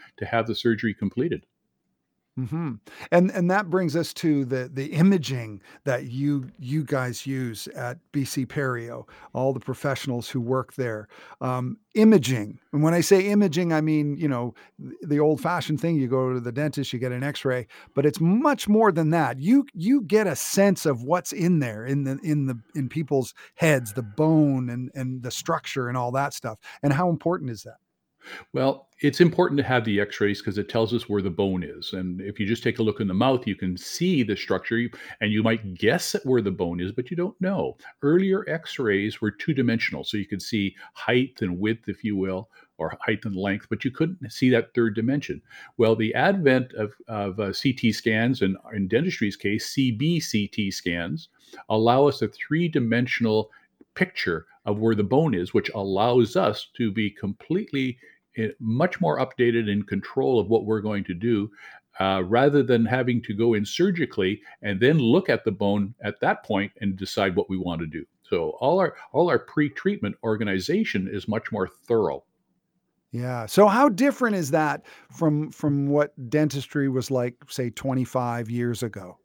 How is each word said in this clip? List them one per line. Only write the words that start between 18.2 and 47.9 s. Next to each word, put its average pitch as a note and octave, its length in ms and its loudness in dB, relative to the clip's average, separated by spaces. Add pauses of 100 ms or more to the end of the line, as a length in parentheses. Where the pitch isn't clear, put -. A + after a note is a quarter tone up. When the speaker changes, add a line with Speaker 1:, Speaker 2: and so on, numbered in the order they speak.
Speaker 2:
more G#3+ 240 6
than D#3 200 2
that. C3+ 280 0
You, A#3+ 340 4
you A3+ 280 0
get G3+ 260 2
a D3+ 80 -2
sense - 500 2
of B2+ 180 0
what's E3+ 280 -2
in E3 280 2
there, A2+ 260 -4
in C#3 180 -2
the, C3+ 180 -4
in D3 260 0
the, B2 120 -4 (160)
in C3+ 140 -2
people's C#3 440 -2 (200)
heads, C3 400 2
the B2+ 100 -6
bone C#3 680 2
and, B2 240 -8
and B2+ 300 -8
the B2 80 -8
structure - 560 -4
and B2 100 -4
all B2 140 -2
that C3+ 220 -2
stuff. A2 260 -10 (240)
And C#3+ 80 2
how F3 180 2
important E3 400 -2
is A2 140 -10
that? - 140 -20 (760)
Speaker 1:
Well, C3+ 340 -2 (140)
it's C#3+ 200 4
important E3+ 380 4
to C3 40 2
have A#2+ 220 0
the G#2 140 2
X-rays G2+ 420 0
'cause G2+ 160 -4
it G2+ 100 -4
tells A2+ 280 0
us A2+ 120 -4
where G2+ 140 0
the F#2+ 80 -2
bone F#2+ 320 0
is. - 320 -10
And F#2 280 -6
if G2+ 180 -8
you G#2 80 -2
just A2+ 160 -2
take A#2 160 0
a - 20 0
look G#2+ 180 0
in G#2 80 0
the F2+ 60 -2
mouth, B2 320 2
you G2+ 100 -2
can F#2 220 -4
see E3+ 460 0
the G#2 120 -2
structure, G2 440 -2
you, A#2+ 100 -2 (320)
and G#2+ 100 2
you G#2+ 120 2
might A2+ 320 0
guess C3 400 0
at G3 100 -6
where B2+ 160 4
the G2+ 80 0
bone F2 300 -2
is, F#2 120 -4
but - 200 -8
you E3+ 60 -6
don't F3 220 -4
know. F#3 380 -2 (240)
Earlier F#3+ 480 4
X-rays G#2+ 720 -2
were G#2+ 80 0
two-dimensional, A#2 760 0
so - 120 -4
you G2 80 -4
could G2 160 -8
see G2+ 340 -2 (180)
height B2 480 0
and F2+ 180 -2
width, A2 280 -2
if G2 160 -6
you G#2 140 -2
will, F#2+ 320 -4 (300)
or D#2+ 220 -6
height - 240 -8
and G2+ 100 -6
length, G2 340 -4
but - 160 -6
you B2 60 -4
couldn't E3 400 -4
see - 180 0
that A#2 240 2
third A2+ 220 0
dimension. B2+ 440 -4 (380)
Well, A2+ 180 4
the A2 200 0
advent C3+ 580 2
of, G#2+ 220 -6 (120)
of, G2+ 320 -4
uh, G2 140 -2
C C3 200 0
T A#2+ 180 2